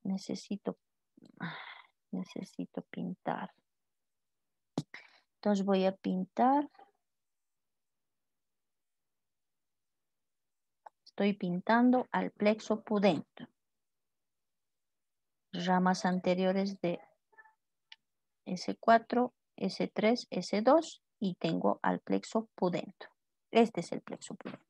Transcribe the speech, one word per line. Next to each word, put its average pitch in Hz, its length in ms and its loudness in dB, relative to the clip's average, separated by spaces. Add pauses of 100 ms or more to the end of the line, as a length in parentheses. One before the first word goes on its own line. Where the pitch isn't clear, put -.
Necesito, - 720 -6 (1300)
necesito 185 720 -10
pintar. - 680 -8 (1800)
Entonces 202 300 0
voy 190 200 2
a 190 120 2
pintar. 233 760 0 (4000)
Estoy 202 280 0
pintando 233 800 2
al 185 180 -2
plexo 214 520 0
pudendo. 196 420 2 (2250)
Ramas 180 540 2
anteriores 185 760 0
de 170 180 -2 (1400)
S 196 340 -6
cuatro, 233 540 2 (240)
S 185 380 -4
tres, 220 340 0
S 180 320 -4
dos 294 420 2 (160)
y 185 180 -2
tengo 175 460 0
al 180 180 0
plexo 202 540 -4
pudendo. - 520 -6 (440)
Este 226 300 2
es 170 120 -8
el - 100 -8
plexo - 320 -12
pudendo. - 360 -14